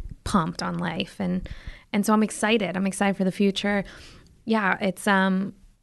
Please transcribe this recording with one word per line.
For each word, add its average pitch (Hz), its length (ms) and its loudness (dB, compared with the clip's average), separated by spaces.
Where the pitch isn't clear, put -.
pumped 170 400 0
on 180 140 -4
life. 170 420 -6
And, 180 300 -4
and 202 140 0
so 220 80 4
I'm 214 100 4
excited. 208 540 0
I'm 190 100 0
excited 196 300 0
for 190 80 2
the 185 60 2
future. 202 520 0
Yeah, 214 340 2
it's, - 280 -4
um, 190 460 4